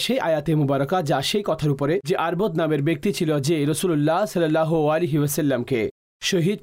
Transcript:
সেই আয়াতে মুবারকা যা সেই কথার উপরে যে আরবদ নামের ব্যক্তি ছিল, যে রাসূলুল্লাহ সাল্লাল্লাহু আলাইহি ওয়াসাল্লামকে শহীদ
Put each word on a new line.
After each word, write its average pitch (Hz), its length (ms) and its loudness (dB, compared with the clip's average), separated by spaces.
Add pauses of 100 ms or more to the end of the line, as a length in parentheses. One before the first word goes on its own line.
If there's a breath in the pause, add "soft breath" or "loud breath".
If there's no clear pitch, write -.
সেই 254 220 -2
আয়াতে 156 340 0
মুবারকা 139 380 0 (120)
যা 143 120 0
সেই 208 260 -2
কথার 151 260 0
উপরে 143 200 0 (120)
যে 180 80 0 (120)
আরবদ 175 340 0
নামের 151 220 0
ব্যক্তি 160 360 0
ছিল, 156 120 0 (100)
যে 156 160 0 (140)
রাসূলুল্লাহ 160 560 2
সাল্লাল্লাহু 160 500 0 (180)
আলাইহি 160 260 0
ওয়াসাল্লামকে 139 600 0 (420)
শহীদ 185 400 0